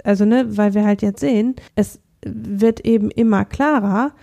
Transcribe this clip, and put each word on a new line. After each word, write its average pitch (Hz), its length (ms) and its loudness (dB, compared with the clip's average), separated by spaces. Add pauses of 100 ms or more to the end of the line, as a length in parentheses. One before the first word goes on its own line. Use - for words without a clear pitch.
Also, 202 180 2
ne, 240 220 2 (100)
weil 208 180 0
wir 208 120 2
halt 208 160 0
jetzt 202 180 -2
sehen, 247 360 0 (200)
es - 240 -4 (260)
wird 220 600 -2
eben 220 260 0
immer 214 320 2
klarer, 247 800 -2